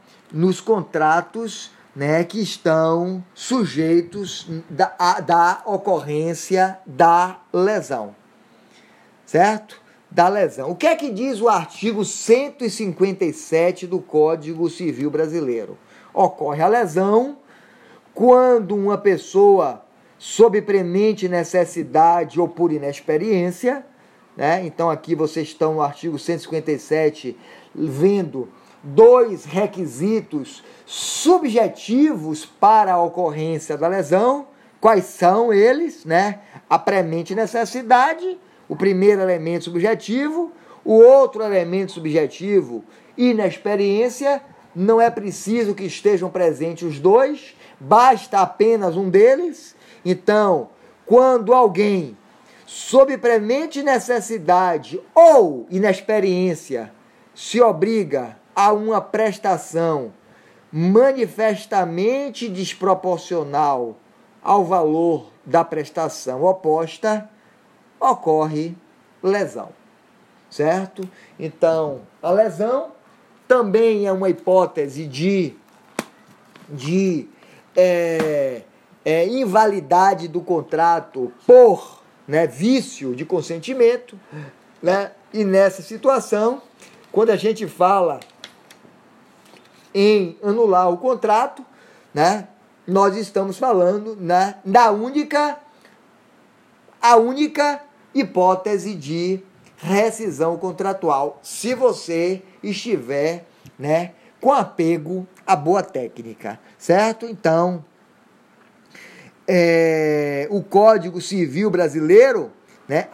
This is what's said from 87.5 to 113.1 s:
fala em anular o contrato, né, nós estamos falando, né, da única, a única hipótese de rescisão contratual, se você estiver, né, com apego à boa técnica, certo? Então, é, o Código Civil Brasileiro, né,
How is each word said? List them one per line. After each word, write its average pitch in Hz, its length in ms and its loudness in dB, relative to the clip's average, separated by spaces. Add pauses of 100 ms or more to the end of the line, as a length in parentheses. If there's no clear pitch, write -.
fala 175 540 0 (1700)
em 196 480 2
anular 202 500 2
o 175 60 -4
contrato, 240 640 -2 (480)
né, 190 340 0 (400)
nós 190 300 2
estamos 196 420 -6
falando, 208 560 0
né, 190 500 -2
da 220 260 4
única, 285 680 -4 (1400)
a 240 160 6
única 285 640 0 (340)
hipótese 185 800 -2
de 170 480 -6 (360)
rescisão 190 800 -2
contratual, 180 840 -4
se - 320 -8
você 190 680 -2 (200)
estiver, 165 840 -6 (320)
né, 160 340 -4 (280)
com 254 120 2
apego 175 760 -4 (200)
à 190 100 2
boa 175 260 0
técnica, 113 800 -12 (160)
certo? 220 480 0
Então, 175 600 -2 (1600)
é, 156 1040 0
o 202 120 -4
Código 185 580 2
Civil 185 500 -2
Brasileiro, 175 800 2 (340)
né, 160 280 -4